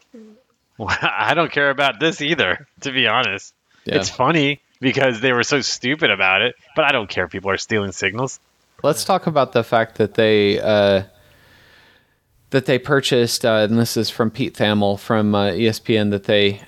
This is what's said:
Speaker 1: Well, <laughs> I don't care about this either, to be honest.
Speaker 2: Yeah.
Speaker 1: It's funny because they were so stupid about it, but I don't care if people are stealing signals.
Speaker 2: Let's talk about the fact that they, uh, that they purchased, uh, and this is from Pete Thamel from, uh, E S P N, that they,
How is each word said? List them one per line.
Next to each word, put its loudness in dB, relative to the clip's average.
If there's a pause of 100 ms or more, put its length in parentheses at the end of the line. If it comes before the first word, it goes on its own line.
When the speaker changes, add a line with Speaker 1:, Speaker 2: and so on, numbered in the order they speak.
(800)
Speaker 1:
Well, -8
<laughs> -4
I -2
don't -2
care 0
about -2
this -2
either, -2 (160)
to -6
be 0
honest. -2 (300)
Speaker 2:
Yeah. -4
Speaker 1:
It's -2
funny -2 (200)
because -2
they 0
were 0
so -2
stupid -2
about 2
it, -2 (200)
but 2
I 2
don't -2
care -2
if -10
people -6
are 0
stealing -4
signals. -6 (420)
Speaker 2:
Let's 0
talk 0
about 0
the 2
fact 0
that -2
they, 2
uh, 2 (1500)
that 0
they 2
purchased, 0
uh, 4
and 2
this 0
is -2
from 0
Pete -6
Thamel 0
from, 0
uh, 2
E 0
S 0
P 0
N, 0
that -4
they, 2